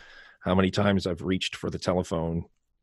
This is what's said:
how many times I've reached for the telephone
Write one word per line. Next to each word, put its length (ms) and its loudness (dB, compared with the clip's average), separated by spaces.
how 60 4
many 160 4
times 360 2
I've 160 -4
reached 320 -2
for 160 -8
the 80 -6
telephone 680 -2